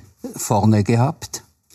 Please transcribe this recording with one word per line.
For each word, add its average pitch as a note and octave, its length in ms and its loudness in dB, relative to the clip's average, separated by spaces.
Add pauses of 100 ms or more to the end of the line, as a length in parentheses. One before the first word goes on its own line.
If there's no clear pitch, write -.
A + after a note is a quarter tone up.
(360)
vorne G#2+ 480 2
gehabt, A#2+ 600 -2 (320)